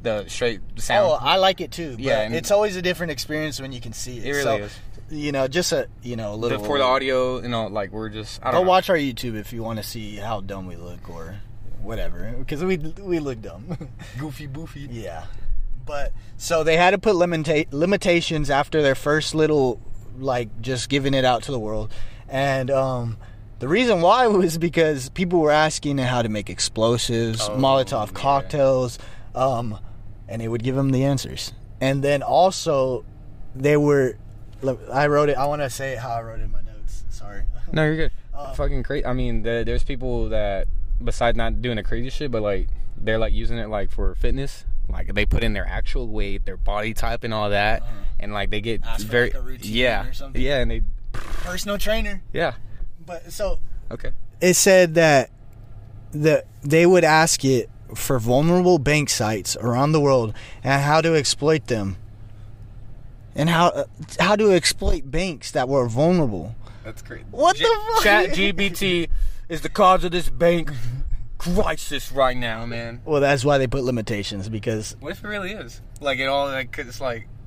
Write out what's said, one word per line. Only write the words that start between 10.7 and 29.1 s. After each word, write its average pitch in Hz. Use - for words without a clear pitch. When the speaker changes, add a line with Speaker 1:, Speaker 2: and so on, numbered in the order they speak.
Speaker 2:
look 85
or 85
whatever, 113
'cause 156
we, 185
we 170
look 131
dumb. 107
<laughs> -
Speaker 1:
Goofy 143
boofy. 143
Speaker 2:
Yeah. 92
But, 143
so 165
they 160
had 175
to 202
put 208
limita-, 165
limitations 170
after 147
their 135
first 147
little, 151
like, 123
just 123
giving 139
it 131
out 123
to 143
the 127
world. 107
And, 135
um, 127
the 123
reason 208
why 233
was 175
because 156
people 175
were 151
asking 151
how 123
to 113
make 104
explosives, 113
Speaker 1:
Oh, 104
Speaker 2:
Molotov 135
Speaker 1:
yeah. -
Speaker 2:
cocktails, 135